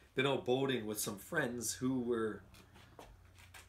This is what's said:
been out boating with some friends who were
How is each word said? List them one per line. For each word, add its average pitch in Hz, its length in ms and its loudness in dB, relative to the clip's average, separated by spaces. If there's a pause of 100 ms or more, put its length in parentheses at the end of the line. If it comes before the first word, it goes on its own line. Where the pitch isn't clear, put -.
(140)
been 135 120 4
out 127 180 2
boating 127 400 2
with 107 160 -4
some 104 160 -2
friends 120 580 -2
who 127 260 0
were 113 420 0 (1300)